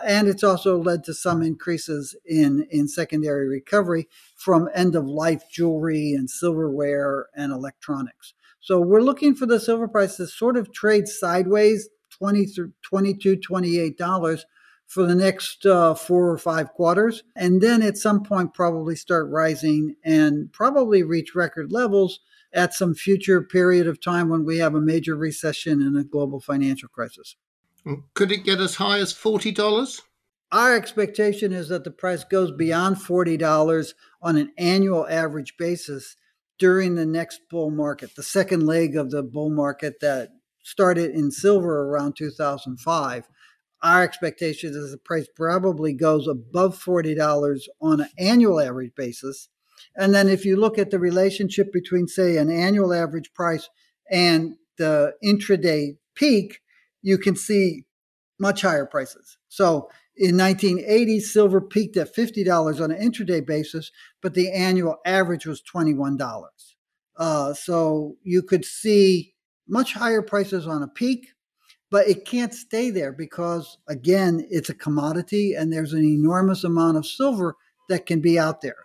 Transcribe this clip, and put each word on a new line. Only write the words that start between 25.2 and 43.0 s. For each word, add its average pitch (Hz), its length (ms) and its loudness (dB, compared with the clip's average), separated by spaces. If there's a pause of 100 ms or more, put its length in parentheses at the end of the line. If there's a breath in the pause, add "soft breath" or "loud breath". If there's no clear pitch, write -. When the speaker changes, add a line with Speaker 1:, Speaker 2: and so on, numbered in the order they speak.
Speaker 1:
and 139 140 0
a 143 60 0
global 143 380 -4
financial 135 480 -2
crisis. - 480 -14 (800)
Speaker 2:
Could 196 180 2
it 196 120 -6
get 190 160 0
as 185 140 -2
high 202 240 -2
as 190 140 -4
forty 214 400 -2
dollars? 214 500 -2 (480)
Speaker 1:
Our 240 240 4
expectation 208 800 -2
is 175 160 -8
that 175 160 -6
the 170 60 -12
price 180 340 -6
goes 185 260 0
beyond 165 500 0
forty 175 360 0
dollars 156 580 2 (260 soft breath)
on 170 160 0
an 147 220 0
annual 180 480 2
average 156 520 -4
basis 170 580 -8 (420)
during 185 380 4
the 160 100 -2
next 160 440 -4
bull 160 200 -4
market, 147 460 -6
the 139 60 -14
second 190 440 0
leg 160 300 0
of 139 140 -2
the 143 120 -4
bull 147 280 -4
market 147 500 -4
that 135 300 -4 (320)
started 170 500 0
in 147 180 0
silver 175 520 2
around 143 340 -2
two 156 140 -8
thousand 139 480 -6
five. 131 500 -4 (520 soft breath)